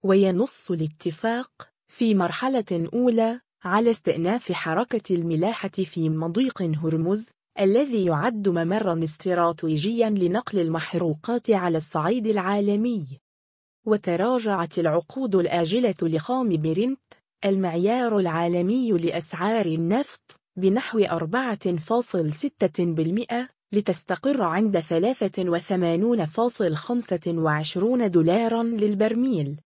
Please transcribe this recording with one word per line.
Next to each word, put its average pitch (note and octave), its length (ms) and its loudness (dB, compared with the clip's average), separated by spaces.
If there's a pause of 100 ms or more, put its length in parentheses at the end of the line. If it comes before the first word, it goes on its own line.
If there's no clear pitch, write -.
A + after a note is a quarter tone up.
وينص F#3+ 640 2
الاتفاق F3 800 -4 (360)
في A3+ 280 2
مرحلة F#3 800 0
أولى A#3 460 2 (240)
على G#3+ 280 2
استئناف F#3+ 600 -2
حركة F#3+ 640 -2
الملاحة E3+ 540 -2
في E3+ 400 -2
مضيق E3+ 520 -2
هرمز، E3 680 -2 (300)
الذي A3 460 2
يعد G3 440 0
ممرًا E3+ 540 0
استراتيجيًا E3+ 1040 0
لنقل G3 500 0
المحروقات E3 920 -2
على F3+ 260 2
الصعيد F3+ 500 -2
العالمي. G3+ 800 0 (800)
وتراجعت G#3 920 0
العقود F3 560 0
الآجلة F3+ 680 2
لخام G3 480 -2
برنت، E3+ 500 0 (460)
المعيار G3 760 2
العالمي F3 720 0
لأسعار F3 760 -2
النفط، E3+ 720 -2 (160)
بنحو G3 440 0
أربعة F#3+ 760 -2
فاصل E3+ 560 0
ستة F3+ 520 -2
بالمئة، F#3 640 -2 (240)
لتستقر G#3 680 0
عند F#3+ 380 2
ثلاثة F#3 680 0
وثمانون F3+ 760 0
فاصل G3 500 0
خمسة G#3 520 -4
وعشرون F3 840 0
دولارًا A3 520 4
للبرميل. G#3+ 1040 0